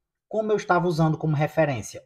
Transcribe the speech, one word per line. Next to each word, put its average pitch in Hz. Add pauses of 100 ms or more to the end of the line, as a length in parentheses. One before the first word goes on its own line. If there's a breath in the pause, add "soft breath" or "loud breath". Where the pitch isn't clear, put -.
(280)
Como 214
eu 208
estava 175
usando 156
como 156
referência 147